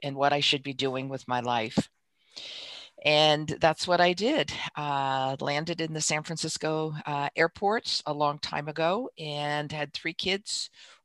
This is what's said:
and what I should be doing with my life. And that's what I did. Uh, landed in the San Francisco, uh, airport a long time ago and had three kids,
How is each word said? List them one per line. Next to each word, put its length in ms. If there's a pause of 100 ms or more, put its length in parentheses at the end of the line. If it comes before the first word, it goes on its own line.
and 120
what 160
I 100
should 200
be 120
doing 360
with 180
my 120
life. 500 (1120)
And 440 (120)
that's 280
what 120
I 140
did. 400 (220)
Uh, 640
landed 420
in 120
the 80
San 200
Francisco, 720 (140)
uh, 280
airport 680
a 80
long 240
time 300
ago 500
and 540
had 200
three 220
kids, 560 (360)